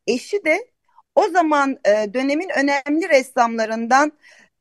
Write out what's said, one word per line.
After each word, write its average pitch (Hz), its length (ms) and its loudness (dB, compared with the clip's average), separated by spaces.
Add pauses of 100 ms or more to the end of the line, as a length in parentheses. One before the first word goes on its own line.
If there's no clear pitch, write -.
eşi 320 380 -4
de 339 220 0 (480)
o 381 140 4
zaman, 302 580 0
e, 208 280 0
dönemin 285 340 -2
önemli 285 600 -2
ressamlarından, 233 1040 0 (480)